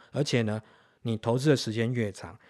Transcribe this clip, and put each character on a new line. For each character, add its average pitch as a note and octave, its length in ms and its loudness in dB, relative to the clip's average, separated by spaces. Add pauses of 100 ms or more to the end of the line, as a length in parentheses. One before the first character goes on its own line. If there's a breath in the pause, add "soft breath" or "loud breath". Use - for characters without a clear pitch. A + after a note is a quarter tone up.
(120 soft breath)
而 C3+ 120 0
且 C3 180 0
呢， G#2+ 200 -2 (400 soft breath)
你 A2+ 160 -2
投 A#2 200 0
资 C#3 120 2
的 C#3 60 8
时 A#2 160 -2
间 A2+ 220 0
越 A2 180 -2
长， - 260 -14 (120)